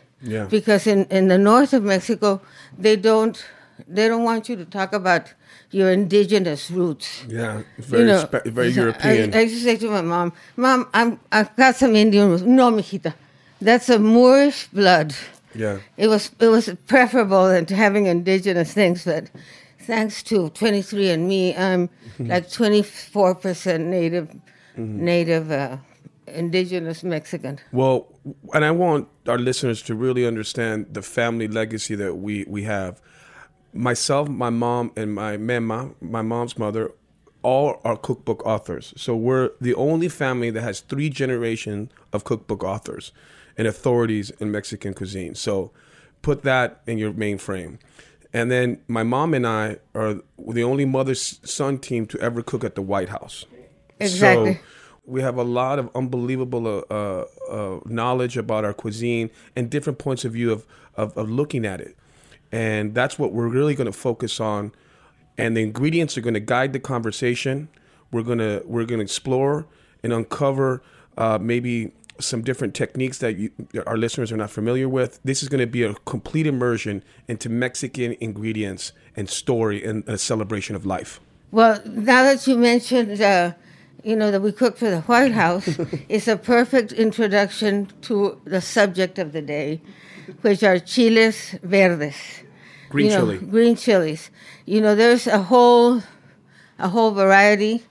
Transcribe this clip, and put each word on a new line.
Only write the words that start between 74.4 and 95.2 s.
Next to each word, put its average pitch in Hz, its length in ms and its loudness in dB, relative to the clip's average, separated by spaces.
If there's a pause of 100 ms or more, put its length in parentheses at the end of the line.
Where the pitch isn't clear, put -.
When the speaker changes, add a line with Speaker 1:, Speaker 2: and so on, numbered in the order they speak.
Speaker 1:
familiar 123 380 -2
with. 127 360 -4
This 135 180 -2
is 139 60 -10
gonna 131 180 0
be 117 180 -2
a 104 100 -2 (100)
complete 156 420 -4
immersion 120 560 -2 (260)
into 117 200 -8
Mexican 120 720 -4
ingredients 107 720 -6 (240)
and 101 140 -6
story 110 540 -2
and 107 240 -6
a 107 100 -6
celebration 107 580 -6
of 87 80 -10
life. - 340 -8 (320)
Speaker 2:
Well, 220 360 4
now 247 380 2
that 269 220 2
you 262 120 4
mentioned, 240 640 2
uh, 180 320 4 (520)
you 220 120 0
know, 214 140 2
that 196 120 0
we 208 100 0
cook 233 240 0
for 220 140 -2
the 170 120 0
White 240 300 4
House, 185 340 2 (260)
Speaker 1:
<laughs> - 160 -10
Speaker 2:
it's 214 200 -2
a 220 80 2
perfect 240 560 2
introduction 202 960 0 (140)
to 202 420 -2
the 175 160 -2
subject 185 580 0
of 156 140 -6
the 156 100 -6
day, 147 380 -4 (640)
which 208 200 2
are 185 160 6
chiles 226 840 2
verdes. 175 540 2 (760)
Speaker 1:
Green 147 160 2
Speaker 2:
You 214 60 4
know, 190 80 4 (120)
Speaker 1:
chili. - 60 -6
Speaker 2:
green 226 380 4
chilies. 170 540 0 (360)
You 214 140 2
know, 214 140 4
there's 233 320 4